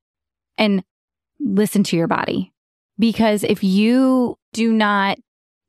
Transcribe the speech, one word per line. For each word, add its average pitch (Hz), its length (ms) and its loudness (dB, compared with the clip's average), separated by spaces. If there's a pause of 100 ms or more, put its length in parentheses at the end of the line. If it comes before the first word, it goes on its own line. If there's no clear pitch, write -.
(560)
and 202 280 0 (560)
listen 202 420 0
to - 140 -2
your 165 100 0
body. - 460 -4 (480)
Because 214 420 0
if - 220 -2
you 240 720 2 (140)
do 226 200 0
not, 202 460 0 (500)